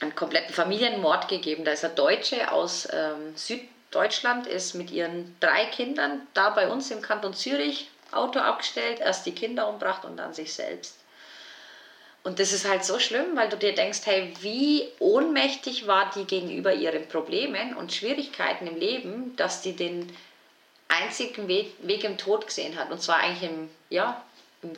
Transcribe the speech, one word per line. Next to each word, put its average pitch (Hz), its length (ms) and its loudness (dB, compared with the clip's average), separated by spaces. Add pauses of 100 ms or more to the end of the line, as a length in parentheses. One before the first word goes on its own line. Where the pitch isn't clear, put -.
einen 156 140 -4
kompletten 160 380 0
Familienmord 190 760 2
gegeben. 160 340 -2
Da 156 80 2
ist 147 140 0
eine 165 80 -2
Deutsche 202 580 2
aus, 170 400 0
ähm, 156 440 -2
Süddeutschland, 240 1120 -2
ist - 260 -4
mit 175 180 -8
ihren 175 480 -4
drei 175 260 6
Kindern 254 680 -2
da 202 160 6
bei 208 180 4
uns 247 240 -2
im 214 100 -8
Kanton 208 320 -2
Zürich, 285 560 -2 (220)
Auto 247 280 0
abgestellt, - 600 0
erst - 260 0
die 226 80 -4
Kinder 226 340 -2
umgebracht 202 380 -2
und 170 120 -12
dann 160 160 -8
sich - 200 -8
selbst. - 420 -8 (1300)
Und 185 140 -4
das 196 140 2
ist 196 140 0
halt 190 180 2
so 214 140 2
schlimm, 285 360 0
weil 220 140 4
du 208 80 -4
dir 202 180 2
denkst, 196 300 2
hey, 190 360 2
wie 277 460 2 (120)
ohnmächtig 269 880 4
war 196 280 6
die 196 80 -2
gegenüber 185 500 0
ihren 160 360 0
Problemen 208 640 -2
und 175 180 -8
Schwierigkeiten 196 760 -2
im 165 120 -6
Leben, 240 560 -4
dass - 260 0
die 185 140 -4
den 175 400 -6 (720)
einzigen 202 640 -2
Weg, 202 300 2
Weg 202 260 0
im 190 120 -4
Tod 214 300 2
gesehen 156 320 -6
hat. 135 120 -4
Und 165 100 -8
zwar 165 160 4
eigentlich 175 320 0
im, 160 200 -8 (200)
ja, 226 340 0 (380)
im 170 160 -10